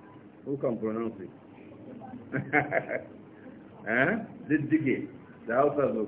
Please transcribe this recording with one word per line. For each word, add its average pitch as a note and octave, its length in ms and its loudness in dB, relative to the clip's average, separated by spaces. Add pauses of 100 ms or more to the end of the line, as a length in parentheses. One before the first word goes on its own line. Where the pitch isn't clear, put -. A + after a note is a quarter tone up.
(460)
Who C#3 120 -2
can C3 200 0
pronounce A2 420 0
it? - 1800 -4 (100)
<laughs> - 100 -18 (640)
Eh? C3 280 4 (340)
Diddige. C#3+ 580 4 (400)
The A2+ 60 0
Hausas C3+ 420 6
will G#2+ 120 0